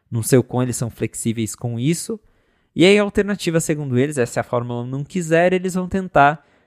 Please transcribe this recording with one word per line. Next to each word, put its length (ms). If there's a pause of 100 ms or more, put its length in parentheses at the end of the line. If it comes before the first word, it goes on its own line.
(100)
não 120
sei 160
o 40
quão 200
eles 140
são 140
flexíveis 640
com 240
isso. 400 (560)
E 100
aí 140
a 40
alternativa, 580
segundo 360
eles, 220
é 80
se 140
a 20
Fórmula 400
um 40
não 180
quiser, 480
eles 220
vão 140
tentar 560 (220)